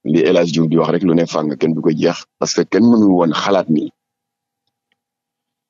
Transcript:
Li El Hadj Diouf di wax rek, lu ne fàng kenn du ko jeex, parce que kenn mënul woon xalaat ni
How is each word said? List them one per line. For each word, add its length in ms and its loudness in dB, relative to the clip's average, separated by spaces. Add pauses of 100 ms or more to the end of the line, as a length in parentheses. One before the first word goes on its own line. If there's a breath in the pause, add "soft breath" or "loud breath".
Li 220 0
El 120 2
Hadj 140 0
Diouf 160 0
di 100 0
wax 120 0
rek, 140 -2
lu 100 2
ne 140 2
fàng 300 -4
kenn 180 -2
du 60 -6
ko 100 0
jeex, 340 -2 (140)
parce 160 -6
que 80 0
kenn 200 0
mënul 300 4
woon 200 2
xalaat 360 -2
ni 220 -2 (1800)